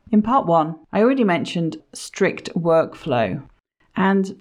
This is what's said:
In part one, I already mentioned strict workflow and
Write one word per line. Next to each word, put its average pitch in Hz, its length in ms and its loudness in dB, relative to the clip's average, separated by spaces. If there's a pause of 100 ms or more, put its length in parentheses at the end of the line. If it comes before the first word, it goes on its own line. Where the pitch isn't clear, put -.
(140)
In 214 80 4
part 233 240 0
one, 165 340 2 (140)
I 202 80 2
already 254 240 2
mentioned 165 500 -2 (160)
strict - 640 -4
workflow 147 920 -2 (520)
and 196 440 0